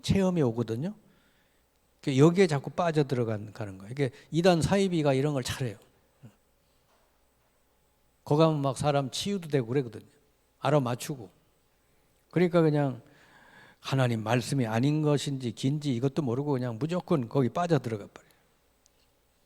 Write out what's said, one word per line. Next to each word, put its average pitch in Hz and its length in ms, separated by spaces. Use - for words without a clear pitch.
체험이 185 400
오거든요. 120 520
그 135 160
여기에 170 280
자꾸 143 220
빠져들어가는, 123 840
가는 98 240
거예요. 98 120
이게 131 200
이단 170 300
사이비가 170 540
이런 139 180
걸 135 100
잘해요. 113 360
거기 147 180
가면 156 200
막 139 160
사람 143 340
치유도 202 380
되고 135 180
그러거든요. 117 380
알아맞추고. 131 720
그러니까 170 280
그냥 147 400
하나님 123 420
말씀이 120 440
아닌 135 340
것인지 139 520
긴지 143 420
이것도 139 260
모르고 143 320
그냥 123 260
무조건 156 520
거기 131 180
빠져들어가 127 600
버려요. - 180